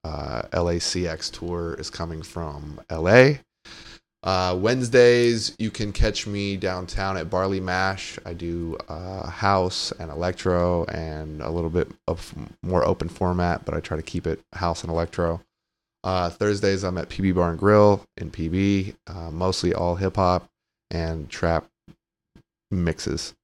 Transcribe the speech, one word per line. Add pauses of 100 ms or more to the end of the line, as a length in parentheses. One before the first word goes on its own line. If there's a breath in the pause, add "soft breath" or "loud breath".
Uh, (100)
L
A
C
X
tour
is
coming
from (100)
L
A. (840 loud breath)
Uh,
Wednesdays,
you
can
catch
me
downtown
at
Barley
Mash.
I
do, (100)
uh,
house
and
electro
and
a
little
bit (180)
of (300)
more
open
format,
but
I
try
to
keep
it (140)
house
and
electro. (640)
Uh,
Thursdays,
I'm
at
P
B
Bar
and
Grill (100)
in
P
B, (120)
uh,
mostly
all
hip
hop (420)
and
trap (1040)
mixes. (100)